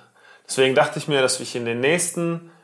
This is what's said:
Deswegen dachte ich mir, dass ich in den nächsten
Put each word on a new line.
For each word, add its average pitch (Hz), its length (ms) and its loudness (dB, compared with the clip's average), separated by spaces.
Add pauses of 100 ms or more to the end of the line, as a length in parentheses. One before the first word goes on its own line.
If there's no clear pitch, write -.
(480)
Deswegen 131 260 2
dachte 147 240 2
ich - 80 -8
mir, 143 160 2
dass 127 160 2
ich - 160 -10
in 123 100 -4
den 117 140 -2
nächsten 170 720 -2 (140)